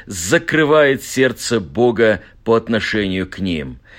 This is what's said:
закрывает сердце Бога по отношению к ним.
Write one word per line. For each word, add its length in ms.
закрывает 1000
сердце 560
Бога 600
по 100
отношению 720
к 100
ним. 400